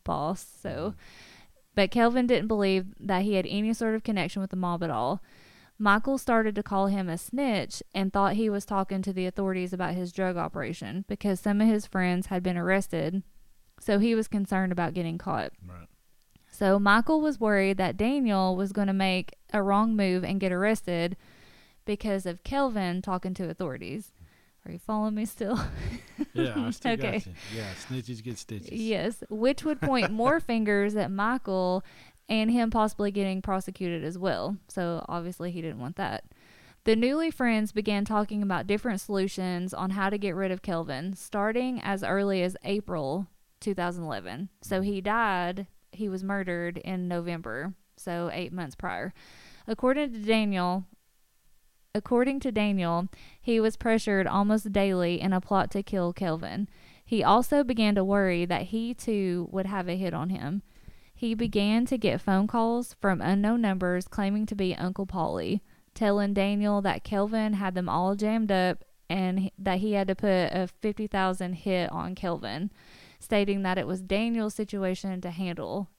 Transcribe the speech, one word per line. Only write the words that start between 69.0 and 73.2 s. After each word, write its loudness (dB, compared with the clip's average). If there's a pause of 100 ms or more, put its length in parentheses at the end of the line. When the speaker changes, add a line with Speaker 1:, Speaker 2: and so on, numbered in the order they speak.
Speaker 1:
and 0
h-, 0
that 0
he 0
had 2
to 2
put 0 (260)
a -2 (120)
fifty -2
thousand -2
hit 0
on -6
Kelvin, -4 (480)
stating 0